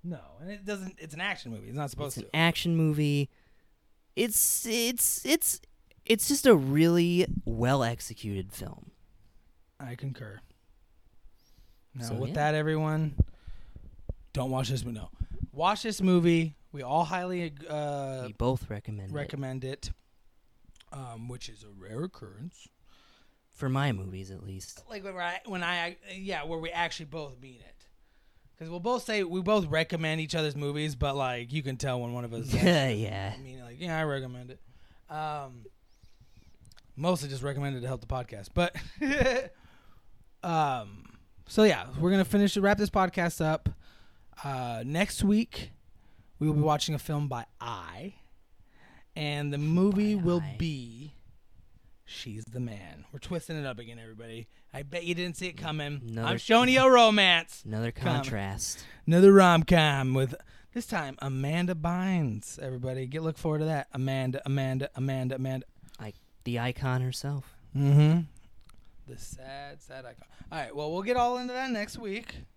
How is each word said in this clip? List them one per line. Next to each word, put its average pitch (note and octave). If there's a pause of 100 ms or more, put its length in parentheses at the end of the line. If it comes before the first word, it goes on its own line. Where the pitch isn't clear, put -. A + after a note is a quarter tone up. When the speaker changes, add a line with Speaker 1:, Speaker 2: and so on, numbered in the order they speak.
Speaker 1:
No, E3 (220)
and F3+
it G3
doesn't. F#3+
It's C#3+
an E3
action F#3
movie. G#2
It's A#2
not D3
supposed C#3+
Speaker 2:
It's -
an -
Speaker 1:
to. D#3
Speaker 2:
action E3
movie. D3 (840)
It's, -
it's, A#3
it's, - (420)
it's A3
just C#4
a B3
really E3+ (200)
well-executed A2+
film. - (920)
Speaker 1:
I B2
concur. A2+ (1500)
Now, A#2+
Speaker 2:
So, A2
Speaker 1:
with G#2+
Speaker 2:
yeah. D3
Speaker 1:
that, D3+
everyone, D#3 (1200)
don't C3
watch C3
this B2+
movie. A#2
No. G#2+ (420)
Watch F3+
this G#3+
movie. E3+ (160)
We C#3+
all D3
highly, F3+ (160)
uh, C#3
Speaker 2:
We G#2+
both B2+
recommend G2+
it. -
Speaker 1:
recommend C3+
it, C3 (1000)
um, A#2+
which B2
is G#2+
a G#2
rare G#2
occurrence. A2+ (840)
Speaker 2:
For -
my C3+
movies, F#2+
at F#2
least. F#2+
Speaker 1:
Like, G#3+
when F#3+
I, F3
when F#3
I, F3 (180)
yeah, F#3+
where D#3+
we E3
actually E3+
both C#3
mean B2+
it. - (720)
'Cause D#3+
we'll F3
both A#3+
say, G#3+
we F3
both G3+
recommend D#3+
each D#3
other's D3+
movies, D3
but, C#3
like, B2
you D3+
can C3
tell B2+
when A#2+
one A#2+
of A2+
us A#2
Speaker 2:
<laughs> C3
Yeah, -
Speaker 1:
actually, C3+
Speaker 2:
yeah. G2
Speaker 1:
I C3
mean, B2+
like, A#2+
"Yeah, E3
I D#3+
recommend B2+
it." B2+ (500)
Um, D3 (1300)
mostly D#3
just C3
recommend C#3
it B2
to A#2+
help B2+
the A#2
podcast. B2
But, F3 (240)
<laughs> C4+ (880)
um, C3+ (440)
so, -
yeah, C3+ (140)
we're F3
gonna F#3+
finish, G3+
wrap G3+
this E3+
podcast F3
up. D#3 (760)
Uh, B2+
next E3
week, G#3 (680)
we D3+
will D3+
be D3
watching D3+
a C#3+
film D3
by A#2+ (140)
I. G#2 (1000)
And D3
the C#3+
movie F#3+
Speaker 2:
By F#3+
Speaker 1:
will F3
Speaker 2:
I. C3+
Speaker 1:
be C3+ (920)
She's A2
the A#2
Man. G2
We're C#3
twisting E3
it D3
up B2
again, A#2
everybody. A2+ (260)
I C3+
bet E3+
you F3
didn't F3
see F3+
it E3
coming. D3+
Speaker 2:
Another A2+
Speaker 1:
I'm A#2
showing A#3
you C4
a C4
romance G#3
Speaker 2:
<laughs> -
Another A2
Speaker 1:
coming. D#3+
Speaker 2:
contrast. G2+ (240)
Speaker 1:
Another F#3
rom-com D#3+
with, C3 (380)
this A#3+
time, D3
Amanda C#3+
Bynes, E3+
everybody. C3
Get, D#3
look D#3+
forward D3+
to D#3
that. D#3
Amanda, C3
Amanda, C3+
Amanda, C3
Amanda. C3 (320)
Speaker 2:
I, G#2+ (320)
the A#2+
icon B2+
herself. C3+ (200)
Speaker 1:
Mm-hmm. D3 (880)
The B2
sad, C#3
sad C3
icon. A#2 (240)
All D#3
right, C3+
well, D3+
we'll F#3
get B3
all B3
into B3
that C4
next G#3+
week. A3 (200)